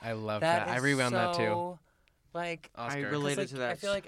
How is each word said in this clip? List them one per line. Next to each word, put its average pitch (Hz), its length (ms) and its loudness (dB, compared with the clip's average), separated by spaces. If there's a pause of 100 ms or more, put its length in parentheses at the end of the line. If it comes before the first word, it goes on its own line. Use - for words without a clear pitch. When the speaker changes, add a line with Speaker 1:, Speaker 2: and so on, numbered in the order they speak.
Speaker 1:
I 117 100 -4
love 107 280 -2
Speaker 2:
"That 160 260 2
Speaker 1:
that. - 60 -2
I 120 60 2
Speaker 2:
is 127 40 0
Speaker 1:
rewound 131 320 4
that - 200 2
too. 175 80 2
Speaker 2:
so, 175 360 0 (540)
like," 170 420 -6
Speaker 3:
I 117 120 -6
Speaker 1:
Oscar. 143 160 -2
Speaker 2:
'cause, - 80 -2
Speaker 3:
related 143 280 0
Speaker 2:
like, 135 100 -2
Speaker 3:
to 135 100 -10
that. 123 140 0
Speaker 2:
I - 20 0
feel 202 180 -4
like 196 140 -2